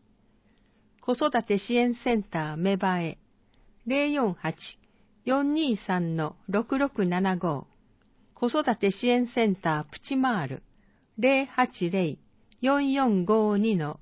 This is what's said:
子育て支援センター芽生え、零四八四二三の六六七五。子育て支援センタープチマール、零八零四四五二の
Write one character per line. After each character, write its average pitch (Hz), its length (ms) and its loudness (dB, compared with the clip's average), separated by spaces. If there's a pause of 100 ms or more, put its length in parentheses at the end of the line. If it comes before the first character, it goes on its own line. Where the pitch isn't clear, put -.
(1000)
子 - 120 -2
育 285 300 0
て 202 140 0
支 233 160 -4
援 240 220 2
セ - 180 -2
ン 208 100 0
タ 156 300 -6
ー 151 40 -8
芽 190 200 0
生 185 240 -2
え、 160 160 -6 (720)
零 285 240 0
四 240 240 0
八 - 200 -6 (680)
四 285 300 0
二 277 220 0
三 175 380 -2
の 156 200 -4 (120)
六 226 300 -2
六 254 300 0
七 185 300 0
五。 160 300 -4 (760)
子 240 60 2
育 285 260 0
て 196 160 2
支 240 160 -2
援 247 200 2
セ 233 200 2
ン 190 80 2
タ 151 340 -2
ー - 20 -20
プ - 100 -18
チ 269 160 -4
マ 247 260 0
ー 131 40 -4
ル、 127 160 -10 (540)
零 269 280 2
八 247 440 -2
零 170 280 0 (420)
四 277 320 2
四 240 320 2
五 214 320 2
二 208 220 2
の 151 240 -4